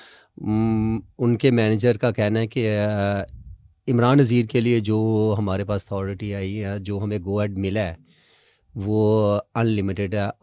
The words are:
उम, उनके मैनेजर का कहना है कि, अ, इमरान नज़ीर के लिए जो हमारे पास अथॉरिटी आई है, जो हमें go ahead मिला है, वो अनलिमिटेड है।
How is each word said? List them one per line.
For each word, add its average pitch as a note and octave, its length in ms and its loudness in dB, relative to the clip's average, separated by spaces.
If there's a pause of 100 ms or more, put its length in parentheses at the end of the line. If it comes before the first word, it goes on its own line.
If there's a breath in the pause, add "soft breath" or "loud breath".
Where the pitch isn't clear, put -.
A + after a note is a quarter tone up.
(420 soft breath)
उम, A2 600 0 (160)
उनके A#2+ 320 2
मैनेजर A2 460 2
का A2+ 140 0
कहना G#2+ 280 0
है A2+ 80 -2
कि, A2+ 180 -2
अ, G#2 600 0 (600)
इमरान B2 320 4
नज़ीर A#2+ 260 4
के A#2 160 0
लिए A#2 200 2
जो G#2+ 560 2
हमारे G2 260 -2
पास G2+ 240 -4
अथॉरिटी G2 440 -6
आई G2 220 -6
है, G2+ 260 -6
जो G2+ 200 -6
हमें G#2 200 -4
go F2 80 -12
ahead G2+ 300 -2
मिला G2 240 -2
है, E2+ 160 -6 (800 soft breath)
वो G#2+ 460 2 (320)
अनलिमिटेड G2+ 600 -2
है। G2+ 160 -2 (120)